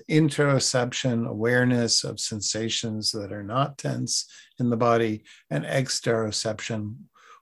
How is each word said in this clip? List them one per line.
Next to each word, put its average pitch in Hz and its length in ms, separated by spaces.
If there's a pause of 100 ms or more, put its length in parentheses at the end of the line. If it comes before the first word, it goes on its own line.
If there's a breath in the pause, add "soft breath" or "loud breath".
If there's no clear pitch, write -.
interoception, 131 1200
awareness 120 760
of 110 160
sensations 107 920
that 101 200
are 104 120
not 127 340
tense 127 540 (280 loud breath)
in 120 100
the 117 80
body, 113 460 (260 soft breath)
and 151 160
exteroception, 113 1300 (460 soft breath)